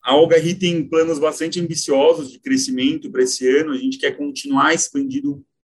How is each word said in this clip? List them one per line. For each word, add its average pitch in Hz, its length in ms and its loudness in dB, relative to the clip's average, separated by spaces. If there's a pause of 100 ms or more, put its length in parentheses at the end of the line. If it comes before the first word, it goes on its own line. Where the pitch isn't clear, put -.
A 127 100 0
Algarri 160 420 4
tem 170 340 -2
planos 165 300 0
bastante 156 420 -2
ambiciosos 151 720 0
de - 80 -20
crescimento 131 720 -2
pra 127 120 0
esse 127 260 -2
ano. 147 240 2
A 131 40 -4
gente 131 220 -4
quer 139 180 -4
continuar 143 580 -2
expandindo, 139 680 -4 (200)